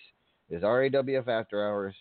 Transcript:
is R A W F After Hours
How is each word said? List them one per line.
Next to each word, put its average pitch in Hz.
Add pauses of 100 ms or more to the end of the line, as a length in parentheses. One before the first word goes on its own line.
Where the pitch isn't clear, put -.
(500)
is 85
R 120
A 135
W 135
F 127
After 107
Hours 101